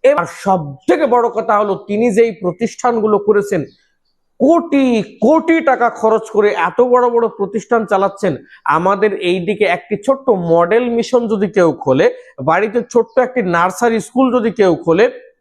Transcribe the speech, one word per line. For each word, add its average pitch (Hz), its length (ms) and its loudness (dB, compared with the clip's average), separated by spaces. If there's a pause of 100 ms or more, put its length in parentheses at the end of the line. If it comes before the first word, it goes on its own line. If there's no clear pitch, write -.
এবার 240 260 2
সব 160 460 -4
থেকে 269 320 0
বড় 240 220 2
কথা 208 300 -2
হলো, 208 160 0
তিনি 220 360 -2
যেই 226 220 2
প্রতিষ্ঠানগুলো 214 880 -2
করেছেন, 202 460 0 (760)
কোটি 269 640 2 (180)
কোটি 320 400 2
টাকা 240 300 0
খরচ 220 400 -2
করে 208 200 2
এত 175 300 -2
বড় 247 300 2
বড় 233 180 0
প্রতিষ্ঠান 220 560 -4
চালাচ্ছেন। 196 520 -2 (280)
আমাদের 190 500 0
এই 180 260 -2
দিকে 202 240 -2
একটি 185 420 -4
ছোট্ট 269 240 -2
মডেল 175 600 2
মিশন 233 380 -2
যদি 202 200 -2
কেউ 175 240 2
খোলে, 143 420 0 (300)
বাড়িতে 196 380 0 (100)
ছোট্ট 226 260 0
একটি 247 240 -2
নার্সারি 185 580 0
স্কুল 247 400 0
যদি 220 100 -2
কেউ 190 240 2
খোলে 170 360 2 (300)